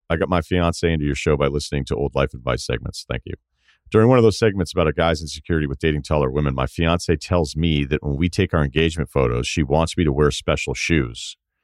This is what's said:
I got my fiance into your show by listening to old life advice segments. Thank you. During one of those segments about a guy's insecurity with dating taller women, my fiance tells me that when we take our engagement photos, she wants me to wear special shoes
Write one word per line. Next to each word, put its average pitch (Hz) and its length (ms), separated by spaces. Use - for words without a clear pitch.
I 85 60
got - 120
my 90 120
fiance 87 500
into 80 140
your 71 100
show 76 220
by 71 100
listening 71 380
to - 100
old 69 220
life 69 180
advice 62 320
segments. - 420
Thank 64 180
you. 92 80
During 110 160
one 127 100
of 117 60
those 107 120
segments 98 360
about 82 160
a 76 40
guy's 82 300
insecurity 76 460
with 69 100
dating 76 240
taller 73 260
women, 69 280
my 65 100
fiance 85 520
tells 85 360
me 78 300
that 69 180
when 71 140
we 87 120
take 92 240
our 80 120
engagement 80 440
photos, 62 380
she - 160
wants 76 340
me 92 60
to 76 100
wear 71 200
special 80 420
shoes 65 640